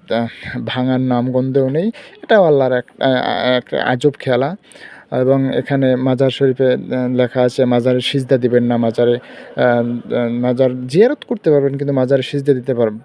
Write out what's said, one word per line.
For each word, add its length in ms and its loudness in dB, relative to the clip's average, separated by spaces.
আহ, 160 0
ভাঙার 360 -2
নামগন্ধও 680 0
নেই। 220 -2
এটাও 220 4
আল্লাহর 280 4
এক, 120 -2
আহ, 560 0
এক 180 -4
আজব 440 0
খেলা। 380 -2
এবং 460 0
এখানে 400 0
মাজার 340 0
শরীফে, 420 0
আহ, 400 -4
লেখা 300 0
আছে, 220 2
"মাজারে 360 2
সিজদা 360 -2
দিবেন 280 2
না, 120 0
মাজারে, 400 0
আহ, 1000 -4
আহ, 160 -2
মাজার 560 -2
জিয়ারত 320 2
করতে 220 -2
পারবেন, 260 2
কিন্তু 180 -4
মাজারে 280 2
সিজদা 320 -2
দিতে 200 -2
পার-, 300 -2